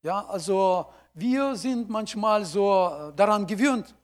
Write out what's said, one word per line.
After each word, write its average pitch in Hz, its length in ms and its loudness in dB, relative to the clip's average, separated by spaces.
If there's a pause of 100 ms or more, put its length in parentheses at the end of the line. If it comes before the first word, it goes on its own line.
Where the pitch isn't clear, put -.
Ja, 185 240 -4
also 190 600 0 (280)
wir 262 400 -2
sind 233 340 -4
manchmal 214 560 0
so, 190 460 2
äh, 151 240 -12
daran 202 320 4
gewöhnt, 220 580 0